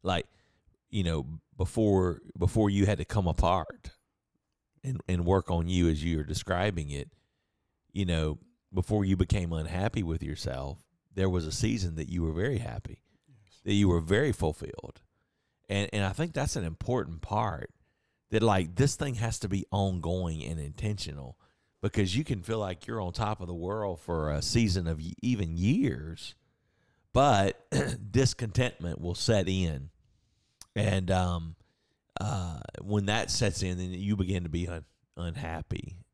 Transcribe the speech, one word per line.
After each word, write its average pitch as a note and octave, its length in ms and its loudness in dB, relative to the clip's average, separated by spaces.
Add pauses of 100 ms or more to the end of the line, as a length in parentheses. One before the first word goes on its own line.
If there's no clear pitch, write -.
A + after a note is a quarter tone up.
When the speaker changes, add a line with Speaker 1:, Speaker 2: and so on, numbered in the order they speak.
Speaker 1:
Like, F#2 220 0 (640)
you G2+ 140 0
know, D#2+ 220 0 (320)
before, F#2+ 640 4 (160)
before G#2 320 4
you G2 160 6
had G2 140 2
to D#2 60 -4
come G2 220 0
apart E2 640 0 (920)
and, C3 240 -4
and F2 180 2
work F#2 260 4
on E2+ 160 2
you F2 220 6
as D2+ 140 2
you E2 160 0
are D2 40 -4
describing F2 680 -2
it, C#2+ 200 -8 (800)
you G2 140 -2
know, D#2 340 0 (340)
before G2+ 300 2
you F#2+ 140 4
became F2 340 2
unhappy E2+ 520 -2
with D#2+ 200 -2
yourself, C#2 560 -6 (340)
there F#2+ 160 0
was F2+ 160 0
a D#2 60 -4
season G2 440 -2
that D#2+ 140 -6
you F2 140 -2
were D#2+ 100 0
very A2 260 -2
happy, - 420 -10 (260)
Speaker 2:
Yes. - 380 -20
Speaker 1:
that G2+ 80 2
you G2+ 160 6
were E2+ 100 4
very G2+ 320 2
fulfilled. - 680 -4 (680)
And, G2+ 240 0
and G2+ 120 0
I F#2+ 60 0
think D#3 240 -4
that's C3+ 220 -2
an G2 80 -2
important E2 580 -4
part, G2 500 -4 (600)
that, A2 120 4
like, F#2 320 2
this C#3 200 4
thing C#3 200 -4
has A2+ 240 -2
to G2+ 100 -4
be G2 220 0
ongoing F2+ 720 0
and D#2 160 -6
intentional, C#2+ 760 -6 (460)
because G2 340 0
you D3+ 80 2
can G2+ 200 -4
feel A2 160 -4
like F#2 260 -6
you're A2+ 160 -6
on F2+ 100 -4
top G#2+ 300 -4
of F2 60 -8
the F2 80 -6
world F#2+ 460 -4
for D#2 300 0
a D2+ 120 0
season F#2+ 420 2
of D#2+ 140 -2
y-, E2+ 140 -8 (100)
even G2+ 340 -2
years, F#2 760 0 (760)
but A#2 600 6
<clears throat> G2+ 400 0
discontentment A#2+ 880 0
will F2 140 -4
set G2+ 340 2
in. D#2+ 400 0 (880)
And, G2 340 2
um, F2 460 0 (680)
uh, F2+ 380 -4 (240)
when G2+ 240 0
that G#2 240 -2
sets G2+ 320 0
in, F2+ 160 -2
then F2+ 140 -4
you G2+ 220 0
begin F#2 280 0
to E2 60 -6
be E2+ 180 -2
un-, E2 180 -8 (320)
unhappy. E2+ 800 -6 (160)